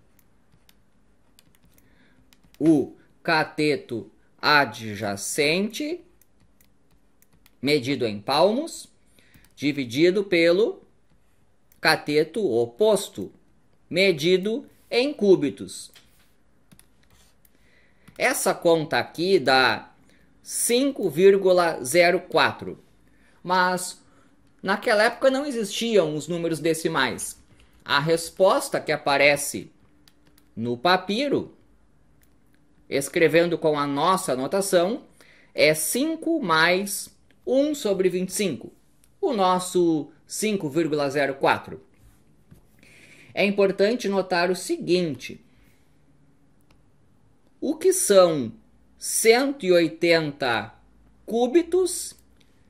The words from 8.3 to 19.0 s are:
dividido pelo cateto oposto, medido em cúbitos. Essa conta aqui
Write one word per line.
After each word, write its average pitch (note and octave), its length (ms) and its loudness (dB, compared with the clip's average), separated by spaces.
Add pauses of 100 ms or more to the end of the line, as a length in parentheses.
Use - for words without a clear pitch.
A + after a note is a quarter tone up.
dividido C#3+ 680 0
pelo F#3 580 2 (1000)
cateto D#3 680 0
oposto, A#2+ 840 -2 (580)
medido F#3 760 0 (240)
em C4 240 -2
cúbitos. D3+ 760 0 (2250)
Essa A3 380 0
conta D#3 440 2
aqui E3+ 400 0